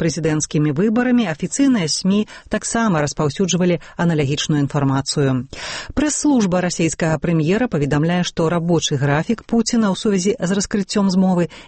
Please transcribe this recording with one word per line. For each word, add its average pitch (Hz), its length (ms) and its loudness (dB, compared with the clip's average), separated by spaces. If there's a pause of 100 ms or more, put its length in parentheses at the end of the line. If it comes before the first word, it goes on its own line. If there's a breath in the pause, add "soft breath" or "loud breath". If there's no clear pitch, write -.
прэзідэнцкімі 151 720 0
выбарамі 233 560 2
афіцыйныя 185 640 0
смі 202 320 0 (240 loud breath)
таксама 208 560 0
распаўсюджвалі 170 800 0 (140)
аналагічную 151 640 0
інфармацыю. 135 840 0 (500 loud breath)
Прэс-служба 254 640 2
расійскага 165 560 0
прэм'ера 170 500 0
паведамляе, 151 540 0
што 170 260 -2
рабочы 165 520 0
графік 147 440 0
Пуціна 226 460 0
ў 185 80 0
сувязі 196 400 0
з 196 220 -2
раскрыццём 196 500 0
змовы 185 400 2 (180 loud breath)